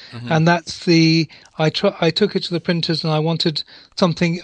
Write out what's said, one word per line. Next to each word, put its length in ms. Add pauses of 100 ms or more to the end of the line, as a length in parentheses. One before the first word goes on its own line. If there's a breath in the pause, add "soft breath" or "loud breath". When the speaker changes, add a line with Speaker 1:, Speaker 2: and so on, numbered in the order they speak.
(120)
Speaker 1:
Mm-hmm. 200
Speaker 2:
and 140
that's 380
the, 420 (320 loud breath)
I 120
tr-, 280
I 120
took 260
it 80
to 80
the 80
printers, 440
and 80
I 80
wanted 440 (320 loud breath)
something 460